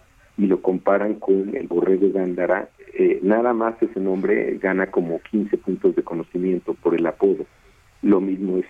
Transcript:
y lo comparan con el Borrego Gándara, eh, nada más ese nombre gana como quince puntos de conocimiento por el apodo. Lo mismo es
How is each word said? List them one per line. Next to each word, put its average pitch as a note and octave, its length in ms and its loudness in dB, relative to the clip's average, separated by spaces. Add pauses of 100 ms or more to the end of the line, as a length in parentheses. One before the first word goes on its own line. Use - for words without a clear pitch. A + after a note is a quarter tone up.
(380)
y G2+ 80 0
lo F#2+ 160 2
comparan G2 540 0
con G2 400 0
el F2 120 -6
Borrego F#2+ 440 2
Gándara, F2+ 580 -2 (240)
eh, F2+ 300 2
nada A2+ 300 2
más A2+ 280 -2
ese - 180 -2
nombre F#2+ 600 -2
gana F#2+ 280 0
como E2 320 -2
quince G#2 380 -2
puntos F#2 380 0
de - 80 -2
conocimiento F2 720 -4
por E2+ 180 -2
el E2 140 0
apodo. F#2+ 380 0 (560)
Lo G2+ 180 4
mismo F#2+ 380 -2
es F#2 120 -2